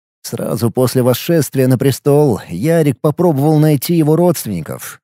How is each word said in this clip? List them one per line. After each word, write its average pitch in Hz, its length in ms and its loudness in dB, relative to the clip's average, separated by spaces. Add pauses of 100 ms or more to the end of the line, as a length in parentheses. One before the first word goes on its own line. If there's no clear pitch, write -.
(220)
Сразу - 480 -4
после 123 320 0
восшествия 131 680 0
на 131 80 2
престол 139 720 0
Ярик 147 500 0
попробовал 156 600 0
найти 151 360 2
его 156 220 2
родственников 113 880 -4